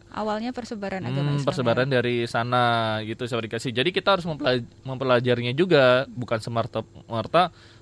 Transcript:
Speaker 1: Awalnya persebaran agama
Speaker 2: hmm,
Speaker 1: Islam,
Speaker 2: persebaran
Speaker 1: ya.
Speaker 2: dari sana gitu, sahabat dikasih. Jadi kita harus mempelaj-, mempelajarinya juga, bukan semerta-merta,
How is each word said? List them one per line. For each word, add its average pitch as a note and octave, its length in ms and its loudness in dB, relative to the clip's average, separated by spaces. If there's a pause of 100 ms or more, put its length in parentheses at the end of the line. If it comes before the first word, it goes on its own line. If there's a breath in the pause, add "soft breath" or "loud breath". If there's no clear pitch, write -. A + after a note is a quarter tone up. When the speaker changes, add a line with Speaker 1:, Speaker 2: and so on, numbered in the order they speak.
(100)
Speaker 1:
Awalnya G#3+ 400 -6
persebaran G3+ 500 -8
agama C#3+ 320 -2
Speaker 2:
hmm, C#3+ 60 0
Speaker 1:
Islam, C#3 80 -2
Speaker 2:
persebaran B2 420 2
Speaker 1:
ya. C#3 80 -2
Speaker 2:
dari A#2+ 200 2 (100)
sana B2 360 0 (380)
gitu, G#2+ 240 -8
sahabat A2+ 220 -4
dikasih. A#2 260 -6
Jadi B2+ 160 0
kita F#3+ 300 2
harus E3+ 80 -8
mempelaj-, C3+ 400 0 (160)
mempelajarinya B2 720 2
juga, C3+ 500 6
bukan B2 320 -6
semerta-merta, A2+ 1120 -2 (340 soft breath)